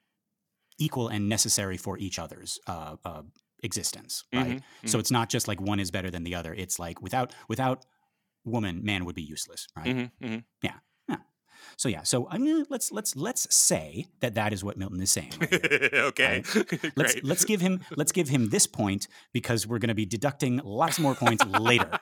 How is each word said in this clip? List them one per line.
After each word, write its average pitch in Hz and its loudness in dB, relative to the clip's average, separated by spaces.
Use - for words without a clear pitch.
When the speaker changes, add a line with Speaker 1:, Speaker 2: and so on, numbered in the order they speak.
Speaker 1:
equal 131 0
and 104 0
necessary 101 2
for 98 -6
each 98 -6
other's, 85 -10
uh, 80 -8
uh, 82 -12
existence, - -6
right? 127 0
Speaker 2:
Mm-hmm, 127 -8
Speaker 1:
So 110 2
Speaker 2:
mm-hmm. 113 4
Speaker 1:
it's 107 0
not 117 2
just, - 0
like, 98 -2
one 101 0
is 92 -2
better 92 -4
than 85 -6
the 87 -4
other. 82 -6
It's, 90 -6
like, 85 -10
without, 123 -2
without 131 0
woman, 104 -2
man 98 0
would 87 -6
be 82 -8
useless, - -10
right? 123 -2
Speaker 2:
Mm-hmm, 123 -6
mm-hmm. 113 -6
Speaker 1:
Yeah, - -6
yeah. 240 -2
So - -2
yeah, 80 -4
so, 123 0
I 175 -4
mean, 302 2
let's, - -4
let's, 208 -4
let's - -2
say 78 2
that 117 0
that 104 2
is 95 -4
what 101 -6
Milton 92 -4
is 98 2
saying - 0
right 170 0
here, 143 4
Speaker 2:
<laughs> 131 4
Okay. 127 2
Speaker 1:
right? 170 0
Let's, - 4
Speaker 2:
<laughs> - -
Great. - -6
Speaker 1:
let's 143 2
give 214 2
him, 185 2
let's 147 0
give 170 0
him 123 4
this 185 4
point 101 0
because 113 0
we're 113 0
gonna 117 2
be 110 0
deducting 123 0
lots 135 0
more 139 4
points 123 6
later. 113 4